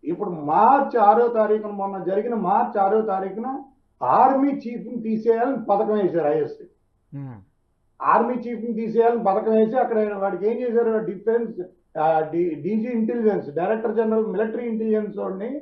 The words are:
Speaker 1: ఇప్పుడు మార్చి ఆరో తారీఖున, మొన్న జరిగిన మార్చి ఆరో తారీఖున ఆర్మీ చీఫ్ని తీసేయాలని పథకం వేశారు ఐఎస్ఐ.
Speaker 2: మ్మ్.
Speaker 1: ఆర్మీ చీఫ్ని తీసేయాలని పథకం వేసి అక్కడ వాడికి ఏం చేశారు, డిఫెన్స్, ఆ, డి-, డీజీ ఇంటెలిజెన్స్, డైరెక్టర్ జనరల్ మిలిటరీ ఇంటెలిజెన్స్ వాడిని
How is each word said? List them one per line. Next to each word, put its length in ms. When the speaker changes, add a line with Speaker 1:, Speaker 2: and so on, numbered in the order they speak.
Speaker 1:
ఇప్పుడు 260
మార్చి 680
ఆరో 280
తారీఖున, 420
మొన్న 280
జరిగిన 360
మార్చి 460
ఆరో 220
తారీఖున 600
ఆర్మీ 500
చీఫ్ని 500
తీసేయాలని 640
పథకం 340
వేశారు 300
ఐఎస్ఐ. 360
Speaker 2:
మ్మ్. 220
Speaker 1:
ఆర్మీ 320
చీఫ్ని 380
తీసేయాలని 520
పథకం 280
వేసి 240
అక్కడ 400
వాడికి 320
ఏం 120
చేశారు, 380
డిఫెన్స్, 640
ఆ, 220
డి-, 340
డీజీ 340
ఇంటెలిజెన్స్, 680
డైరెక్టర్ 420
జనరల్ 300
మిలిటరీ 420
ఇంటెలిజెన్స్ 500
వాడిని 440